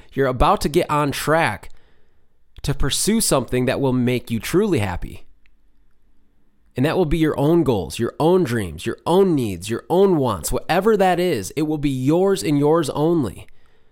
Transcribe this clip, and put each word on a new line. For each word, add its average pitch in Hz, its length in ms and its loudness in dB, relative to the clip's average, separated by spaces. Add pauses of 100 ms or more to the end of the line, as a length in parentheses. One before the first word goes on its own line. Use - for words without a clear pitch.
(140)
you're 139 140 0
about 147 340 2
to - 80 -2
get 165 200 0
on 147 220 0
track 143 600 -2 (920)
to 143 120 -4
pursue 214 460 0
something 127 460 0
that 120 160 0
will 135 100 0
make 123 400 0
you 117 80 -2
truly 175 400 0
happy. - 480 -6 (1500)
And 127 80 2
that 151 100 0
will 180 100 2
be 156 120 0
your 156 200 0
own 160 280 2
goals, 98 340 -2
your - 180 -4
own 175 280 4
dreams, 101 400 -6
your - 200 -6
own 180 300 4
needs, 98 340 -4
your 117 200 -6
own 190 260 4
wants, 113 380 -2
whatever 190 420 2
that 185 240 2
is, 139 380 -2
it 156 60 0
will 151 140 -2
be 143 120 0
yours 165 540 2
and 147 140 2
yours 147 340 2
only. 151 540 -2 (460)